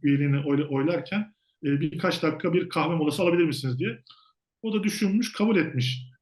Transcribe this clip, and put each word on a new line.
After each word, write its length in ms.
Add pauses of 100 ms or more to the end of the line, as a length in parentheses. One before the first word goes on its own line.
üyeliğini 360
oyla-, 280
oylarken 680 (320)
e, 160
birkaç 420
dakika 300
bir 160
kahve 260
molası 280
alabilir 200
misiniz?" 360
diye. 200 (640)
O 120
da 100
düşünmüş, 480
kabul 260
etmiş. 440 (200)